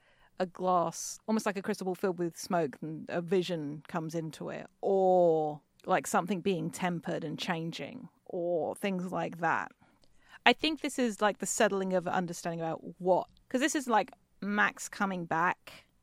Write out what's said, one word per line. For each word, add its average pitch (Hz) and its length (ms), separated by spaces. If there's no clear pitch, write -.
a 190 60
glass, 175 840
almost 220 180
like 202 120
a 196 40
crystal 196 240
ball 185 100
filled 180 240
with 170 180
smoke, 170 440
and 156 280
a 175 120
vision 165 680
comes 160 260
into 160 360
it, - 180
or, 175 800
like, 170 200
something 180 360
being 170 280
tempered 170 540
and 156 160
changing, 165 680
or 170 500
things 185 360
like 170 280
that. 151 320
I 240 80
think 311 280
this - 180
is, 233 220
like, 208 180
the 202 60
settling 196 480
of 180 140
understanding 170 540
about 160 200
what, 180 280
'cause 247 120
this 302 140
is, 294 120
like, 214 240
Max 202 480
coming 190 380
back, - 600